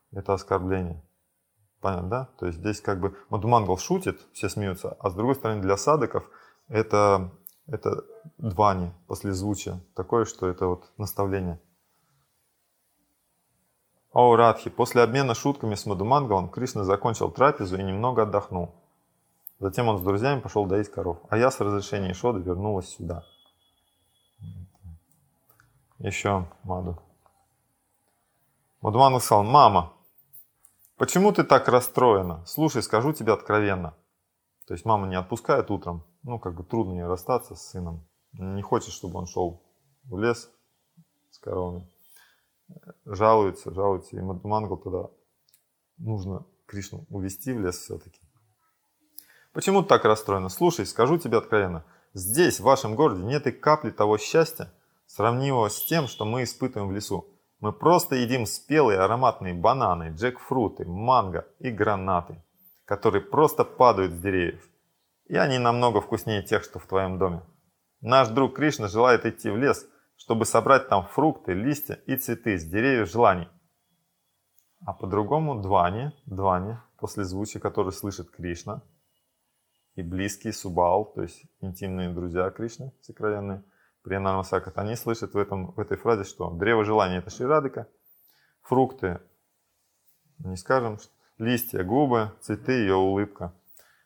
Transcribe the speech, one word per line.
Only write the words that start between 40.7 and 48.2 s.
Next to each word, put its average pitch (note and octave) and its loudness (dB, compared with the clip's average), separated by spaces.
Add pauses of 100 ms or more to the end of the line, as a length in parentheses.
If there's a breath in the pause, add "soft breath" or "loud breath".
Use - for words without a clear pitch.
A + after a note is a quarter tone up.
с - -20
коровами. F2+ -8 (1160 soft breath)
Жалуется, G#2 2
жалуется, F#2+ -2
и G2 -8
Мадумангал F#2+ -4
тогда F2+ -8 (920)
нужно G2 -8 (200)
Кришну - -14
увести G2 -8
в B2 -6
лес F2+ -4
все-таки. - -16 (1300 loud breath)